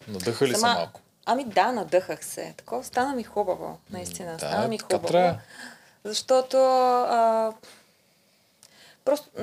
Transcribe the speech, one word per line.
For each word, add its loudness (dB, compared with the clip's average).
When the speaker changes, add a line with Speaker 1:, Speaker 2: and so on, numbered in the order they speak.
Speaker 1:
Надъха -2
ли 0
Speaker 2:
Сама 2
Speaker 1:
се -2
малко? -8
Speaker 2:
Ами 0
да, 2
надъхах -2
се. -12
Такова -10
стана -2
ми -6
хубаво, -4
наистина. -12
Speaker 1:
М, -12
да, -8
Speaker 2:
Стана 0
ми -4
Speaker 1:
така -4
Speaker 2:
хубаво. -2
Speaker 1:
трябва. 4
Speaker 2:
Защото, 0
а, 4
просто 0